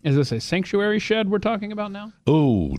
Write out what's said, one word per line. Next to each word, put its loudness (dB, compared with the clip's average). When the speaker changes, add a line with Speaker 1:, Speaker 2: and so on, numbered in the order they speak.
Speaker 1:
Is 2
this 2
a -2
sanctuary -2
shed 0
we're 0
talking -4
about -8
now? -14
Speaker 2:
Oh 4